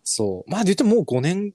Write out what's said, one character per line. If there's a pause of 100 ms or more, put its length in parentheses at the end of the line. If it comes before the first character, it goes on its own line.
そ
う。
ま
あ、
言
っ
て
も
も
う
五
年